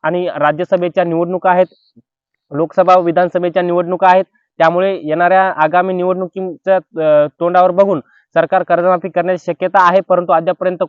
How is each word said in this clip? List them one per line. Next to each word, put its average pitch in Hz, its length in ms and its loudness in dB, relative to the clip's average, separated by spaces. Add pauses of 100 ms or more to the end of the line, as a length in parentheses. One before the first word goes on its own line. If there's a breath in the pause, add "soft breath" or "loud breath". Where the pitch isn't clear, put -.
आणि 180 320 -2
राज्यसभेच्या 175 680 -2
निवडणुका 175 480 -2
आहेत, 180 140 2 (880)
लोकसभा, 170 480 2
विधानसभेच्या 175 640 -2
निवडणुका 175 440 -2
आहेत, 185 180 4 (320)
त्यामुळे 180 460 0
येणाऱ्या 175 380 2
आगामी 180 520 0
निवडणुकीच्या, 185 840 -4
अ, 151 520 0 (120)
तोंडावर 180 320 2
बघून 190 280 0 (340 soft breath)
सरकार 175 300 0
कर्जमाफी 175 460 0
करण्याची 175 420 -4
शक्यता 185 380 0
आहे, 185 120 2
परंतु 175 300 0
अद्यापर्यंत 175 460 -2 (120)